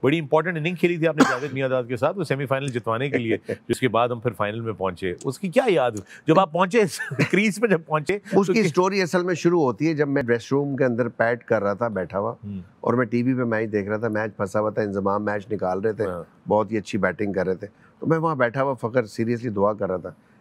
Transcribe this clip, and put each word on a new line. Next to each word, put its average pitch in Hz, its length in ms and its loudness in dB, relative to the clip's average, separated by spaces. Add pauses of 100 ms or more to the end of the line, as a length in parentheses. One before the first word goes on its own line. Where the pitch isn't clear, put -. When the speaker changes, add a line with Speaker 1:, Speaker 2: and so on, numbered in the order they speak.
Speaker 1:
बड़ी 139 140 4
इंपॉर्टेंट 160 400 0
इनिंग 165 200 -2
खेली 175 240 2
थी 165 40 2
आपने 156 200 4
जावेद 131 280 -2
मियांदाद 131 340 0
के 123 100 -4
साथ, 147 160 2
वो 196 100 -4
सेमीफाइनल 135 440 0
जितवाने 120 420 -2
के 120 80 -2
लिए, 113 260 0
Speaker 2:
<laughs> - 60 -18
Speaker 1:
जिसके - 380 -2
बाद 117 240 2
हम 120 80 -6
फिर 113 140 -4
फाइनल 107 280 -4
में 113 120 -4
पहुंचे। 95 420 -4 (100)
उसकी 143 240 -6
क्या 247 160 2
याद, 127 360 0 (260)
जब 160 120 6
आप 175 140 2
पहुंचे, 190 320 2
<laughs> - 280 -6
क्रीज 196 480 2
पे 240 60 2
जब 170 180 2
पहुंचे, 156 320 -2
तो - 220 2
Speaker 2:
उसकी 196 140 2
Speaker 1:
कि- 214 120 4
Speaker 2:
स्टोरी 190 360 2
असल 180 220 2
में 185 100 0
शुरू 170 300 2
होती 127 220 0
है 160 100 2
जब 147 120 2
मैं 139 180 0
ड्रेसिंग 120 340 0
रूम 143 180 -2
के 139 60 2
अंदर 120 240 2
पैड 117 360 0
कर 110 180 2
रहा 101 140 0
था, 117 140 -2
बैठा 95 280 -4
हुआ, 107 260 -4
Speaker 1:
हम्म। 98 200 -10 (200)
Speaker 2:
और 113 120 2
मैं 123 120 2
टीवी 120 260 0
पे 127 100 -2
मैच 113 260 -2
देख 101 180 0
रहा 107 100 -2
था, 113 120 -2
मैच 107 220 -2
फंसा 104 280 -2
हुआ 107 120 0
था, 110 120 -2
इंजमाम 101 380 0
मैच 104 300 -4
निकाल 95 300 -2
रहे 110 120 0
थे, 107 100 -4
Speaker 1:
हाँ। 87 240 -6 (200)
Speaker 2:
बहुत 104 240 2
ही 110 60 -2
अच्छी 107 200 -4
बैटिंग 95 380 -2
कर 92 100 0
रहे 92 100 0
थे, 98 120 -12 (340)
तो - 60 -4
मैं 160 100 2
वहाँ 160 200 0
बैठा 123 240 0
हुआ 135 120 0
फ़खर 117 320 -2
seriously 117 460 -4
दुआ 101 220 2
कर 98 160 -4
रहा 92 80 0
था 87 180 -10 (260)